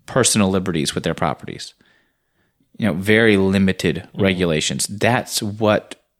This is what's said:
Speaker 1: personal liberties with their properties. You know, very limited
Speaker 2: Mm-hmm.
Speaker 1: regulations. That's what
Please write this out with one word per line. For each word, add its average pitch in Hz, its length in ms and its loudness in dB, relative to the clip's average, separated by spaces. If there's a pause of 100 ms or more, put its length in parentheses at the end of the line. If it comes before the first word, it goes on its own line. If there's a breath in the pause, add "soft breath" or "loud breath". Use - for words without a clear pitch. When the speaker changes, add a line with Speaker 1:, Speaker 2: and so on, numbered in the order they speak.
Speaker 1:
personal 110 440 2
liberties 92 440 -2
with 90 100 -6
their 82 100 -2
properties. - 580 -6 (1040)
You 113 120 -2
know, 92 60 0
very 107 440 4
limited 95 580 2 (160)
Speaker 2:
Mm-hmm. - 100 -2
Speaker 1:
regulations. 87 640 0
That's 104 560 -2
what 104 540 -2 (240)